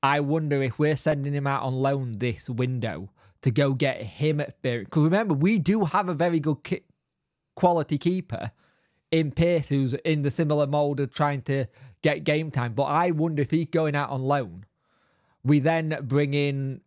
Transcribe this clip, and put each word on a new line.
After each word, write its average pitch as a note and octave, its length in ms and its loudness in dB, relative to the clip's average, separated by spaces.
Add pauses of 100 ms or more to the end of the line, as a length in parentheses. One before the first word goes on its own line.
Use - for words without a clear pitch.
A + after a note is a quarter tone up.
I C#3+ 160 2
wonder D3 420 0
if B2+ 160 -2
we're D3+ 200 2
sending C#3+ 360 -2
him C#3+ 140 -2
out C#3 160 -2
on B2+ 120 -2
loan C3 440 -2
this A#2+ 300 -4
window A2+ 600 -4 (340)
to B2+ 80 2
go C#3 220 2
get C3 280 -2
him D3 400 -2
experience. A#2+ 480 -6
'Cause D3+ 140 2
remember, F#3+ 300 2
we F3+ 240 2
do G3 280 2
have F#3 240 0
a F3 40 -2
very E3 280 2
good D3 220 -2
ki-, - 180 -6 (760)
quality E3+ 420 2
keeper E3+ 540 -4 (600)
in D#3+ 200 0
Pearce, E3+ 380 2
who's C3+ 240 0
in D3+ 300 0
the C#3+ 80 0
similar D3 360 2
mould C#3+ 320 0
of C#3 140 -2
trying C#3+ 300 0
to C3+ 220 0 (360)
get D3+ 220 0
game D3+ 280 0
time. B2 220 -2
But C#3 120 0
I D#3+ 260 2
wonder D#3 300 0
if C3 100 0
he's D#3+ 160 0
going D#3 280 0
out C#3+ 140 -2
on C3 140 -4
loan. A#2 420 -2 (760)
We C#3+ 160 6
then D#3 440 0
bring C#3 300 0
in C#3 540 -2